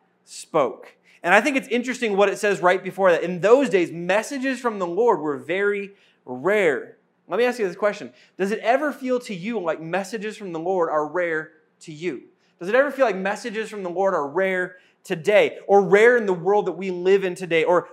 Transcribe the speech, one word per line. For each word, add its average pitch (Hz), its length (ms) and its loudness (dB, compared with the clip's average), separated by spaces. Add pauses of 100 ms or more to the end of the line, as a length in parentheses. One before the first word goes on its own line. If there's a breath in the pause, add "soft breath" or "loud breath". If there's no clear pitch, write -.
(240)
spoke. - 720 -4 (260 soft breath)
And 175 120 4
I 214 80 8
think 269 160 -2
it's 262 100 -4
interesting 240 480 -4
what 196 140 4
it 185 80 -4
says 196 240 -2
right 185 200 4
before 190 300 2
that. 151 120 2
In 175 180 -4
those 240 280 6
days, 175 220 2
messages 220 680 -4
from 220 180 -4
the 180 80 -2
Lord 190 320 2
were 147 160 -4
very 196 560 -4 (320 soft breath)
rare. 135 720 0 (320)
Let 175 100 -4
me 233 60 2
ask 240 160 -2
you 202 80 -2
this 170 80 -6
question. 190 380 -4 (240 soft breath)
Does 196 140 -2
it 220 80 -4
ever 269 340 0
feel 254 280 -4
to 220 140 -10
you 208 240 -6
like 160 220 -4
messages 196 560 -6
from 190 160 -12
the 160 60 -8
Lord 170 300 -2
are 151 160 0
rare 156 460 -4 (300)
to 170 100 -18
you? 151 320 -8 (340)
Does 175 120 -10
it 220 60 0
ever 277 140 4
feel 262 160 0
like 196 120 -2
messages 208 520 -6
from 208 140 -12
the 180 60 -8
Lord 190 240 -2
are 143 160 -2
rare 180 480 -2 (240 soft breath)
today, 180 640 2
or 202 160 6
rare 208 360 6
in 220 80 0
the 185 80 0
world 185 340 0
that 180 60 -4
we 190 180 -6
live 185 320 2
in 180 100 -4
today, 165 300 0
or 175 280 2